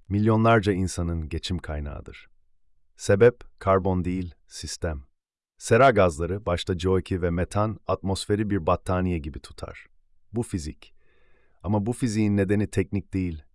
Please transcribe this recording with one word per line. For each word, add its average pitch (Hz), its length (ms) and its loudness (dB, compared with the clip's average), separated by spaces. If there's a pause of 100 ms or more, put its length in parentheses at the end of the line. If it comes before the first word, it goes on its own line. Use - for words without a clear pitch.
milyonlarca 110 640 4
insanın 85 560 -2
geçim 85 300 -4
kaynağıdır. - 720 -10 (680)
Sebep, - 640 2
karbon 95 440 0
değil, 90 300 -6 (120)
sistem. - 560 -8 (560)
Sera 127 320 4
gazları, 90 560 0
başta 92 320 -2
C 85 100 -2
O 95 100 4
iki 90 240 -2
ve 90 80 0
metan, 92 560 -2
atmosferi 98 640 -2
bir 92 160 -2
battaniye 90 520 0
gibi 73 220 -10
tutar. - 460 -16 (460)
Bu 117 100 -4
fizik. - 520 -10 (680)
Ama 101 240 0
bu 123 60 0
fiziğin 107 440 0
nedeni 101 300 2
teknik - 480 -4
değil, 90 280 -4 (120)